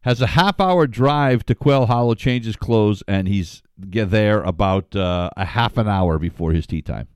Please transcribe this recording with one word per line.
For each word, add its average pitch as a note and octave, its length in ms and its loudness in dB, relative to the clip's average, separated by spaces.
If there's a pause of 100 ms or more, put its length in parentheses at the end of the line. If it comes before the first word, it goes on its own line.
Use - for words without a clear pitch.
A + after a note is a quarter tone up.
has B2 200 0
a B2 60 2
half-hour F#3 600 2
drive C3 580 0
to B2 100 0
Quail C#3 320 2
Hollow, A#2+ 260 0
changes A#2 420 -2
clothes, G#2+ 520 0
and F#2+ 200 -2
he's F#2+ 340 -4 (280)
get G2 220 -4
there G#2+ 300 2
about, F#2+ 540 -2
uh, F2+ 400 -2
a F#2+ 100 -4
half A#2 320 -2
an G#2+ 100 0
hour F#2 300 0
before E2 340 -4
his D#2+ 140 0
tee D#2+ 160 -6
time. B1 340 -10